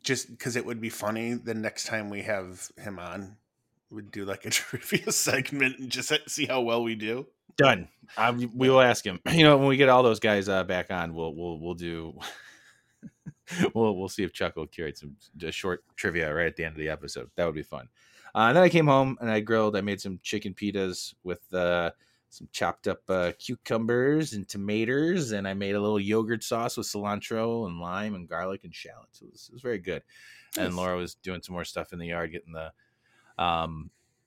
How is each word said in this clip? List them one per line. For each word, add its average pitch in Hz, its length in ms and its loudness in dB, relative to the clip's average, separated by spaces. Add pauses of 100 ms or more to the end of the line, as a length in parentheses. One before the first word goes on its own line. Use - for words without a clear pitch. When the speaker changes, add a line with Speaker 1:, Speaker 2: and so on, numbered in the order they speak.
Speaker 1:
just 120 360 -4
'cause 120 180 -6
it 120 80 -2
would 113 160 -8
be 113 80 -6
funny 113 460 -4
the 113 200 -6
next 110 320 -6
time 110 220 -6
we 101 140 -8
have 95 560 -6
him 101 200 -10
on, 92 380 -10 (540)
we'd 104 200 -14
do, 101 140 -8
like, 98 220 -8
a 110 40 -6
<laughs> - 0 -
trivia - 640 -4
segment 131 640 -2
and 127 120 -10
just 127 200 -6 (180)
see 151 180 -4
how 127 160 0
well 117 200 2
we 117 120 -2
do. 110 320 -4 (300)
Speaker 2:
Done. 113 320 6 (300)
I, 113 140 4
we 120 140 -2 (220)
will 131 140 10
ask 120 220 6
him. 90 200 -4
<clears throat> - 60 -2
You 165 140 8
know, 147 120 12
when 139 120 6
we 135 100 6
get 139 100 8
all 127 140 10
those 110 180 6
guys, 104 280 4
uh, 95 160 2
back 90 260 -2
on, 85 240 -4
we'll, 82 200 -4
we'll, 85 240 -6
we'll 87 160 -6
do. 82 500 -8
<laughs> - 40 -12 (1500)
We'll, 110 200 4
we'll 95 120 -4
see 101 160 -4
if 82 80 -4
Chuck 90 240 -4
will 80 100 -6
curate 78 320 -8
some, 71 180 -18 (240)
a 82 120 -6
short 90 320 -6 (100)
trivia 82 400 0
right 82 140 2
at 78 80 -6
the 82 80 -4
end 80 80 -6
of 76 80 -12
the 76 80 -4
episode. 73 480 -8
That 87 80 0
would 82 100 0
be 76 80 -6
fun. 65 260 -14 (460)
Uh, 110 140 4
and 135 80 6
then 180 80 10
I 175 40 8
came 160 200 6
home 135 320 4
and 117 100 -2
I 110 80 2
grilled. 107 380 2
I 95 60 0
made 101 180 -4
some 92 240 -8
chicken 104 280 -4
pitas 95 680 -4
with, 90 320 -8
uh, 87 380 2 (360)
some - 220 -20
chopped - 380 -4
up, 92 200 -4
uh, 90 300 0
cucumbers 123 960 0
and 101 160 -8
tomatoes, 120 800 0
and 98 160 -2
I 98 80 -4
made 98 220 -2
a 104 40 0
little 104 200 2
yogurt 110 420 0
sauce 117 340 -4
with 104 120 -6
cilantro 110 800 -4
and 85 100 -8
lime 95 380 -6
and 85 120 -12
garlic 92 360 -6
and 82 100 -18
shallots. - 480 -20
It - 80 -20
was, - 180 -20
it - 40 -20
was 123 100 -20
very 120 160 -2
good. 85 240 -6 (560)
And 90 120 -2
Speaker 1:
Nice. 90 60 -4
Speaker 2:
Laura 90 200 -2
was 87 180 -6
doing 92 260 -10
some - 120 -14
more 87 120 -6
stuff - 280 -8
in 87 80 -10
the 85 80 -8
yard, 85 240 -4
getting 82 200 -12
the, 80 200 -10 (720)
um, 82 480 -2 (360)